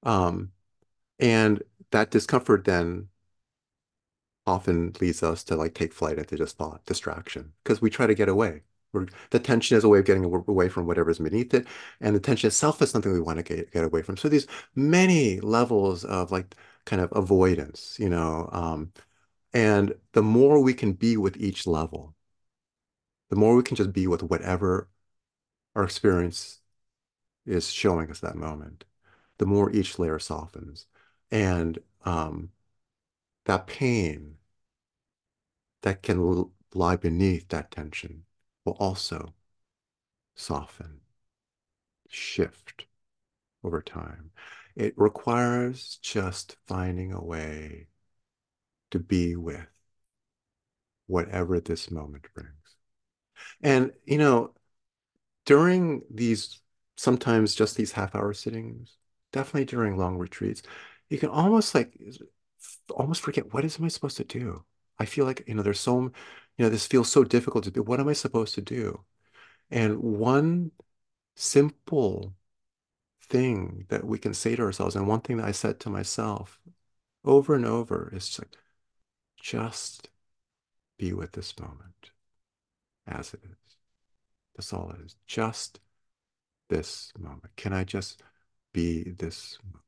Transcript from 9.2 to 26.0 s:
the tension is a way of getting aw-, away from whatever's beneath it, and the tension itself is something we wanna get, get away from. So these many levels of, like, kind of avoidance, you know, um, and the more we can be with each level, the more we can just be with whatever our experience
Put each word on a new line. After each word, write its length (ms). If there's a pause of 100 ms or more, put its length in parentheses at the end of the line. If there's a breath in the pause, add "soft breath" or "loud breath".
the 100
tension 360
is 80
a 40
way 100
of 60
getting 220
aw-, 200
away 220
from 180
whatever's 320
beneath 360
it, 120 (340 loud breath)
and 140
the 60
tension 280
itself 340
is 80
something 220
we 80
wanna 220
get, 300
get 120
away 180
from. 160
So 100
these 180 (280 loud breath)
many 680
levels 640
of, 260
like, 240 (300 soft breath)
kind 160
of 120
avoidance, 840
you 120
know, 420
um, 400 (640)
and 400 (180)
the 100
more 400
we 120
can 180
be 240
with 220
each 280
level, 480 (1160)
the 60
more 200
we 60
can 140
just 160
be 140
with 160
whatever 680 (840)
our 100
experience 760 (840)